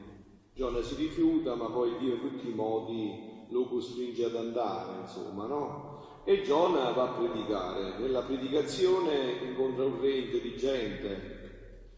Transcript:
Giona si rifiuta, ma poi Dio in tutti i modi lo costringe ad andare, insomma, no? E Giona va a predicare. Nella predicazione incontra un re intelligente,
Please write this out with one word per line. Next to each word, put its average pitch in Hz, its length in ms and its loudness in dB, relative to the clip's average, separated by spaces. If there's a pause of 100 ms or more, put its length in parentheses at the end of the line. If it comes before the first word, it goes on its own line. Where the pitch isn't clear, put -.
(540)
Giona 123 260 0
si 123 140 -2
rifiuta, 156 600 2
ma 117 120 -2
poi 120 320 2
Dio 123 160 2
in 113 60 -2
tutti 127 280 -4
i 113 60 -2
modi 110 960 -2
lo 123 160 2
costringe 120 580 -2
ad 113 120 0
andare, 98 680 -2
insomma, 98 440 -8
no? - 800 -6
E 196 180 6
Giona 156 500 6
va 123 180 4
a - 20 -4
predicare. 98 840 -2
Nella 127 240 0
predicazione 143 1080 2 (140)
incontra 127 380 0
un 123 160 0
re 135 160 4
intelligente, 113 1160 -2 (640)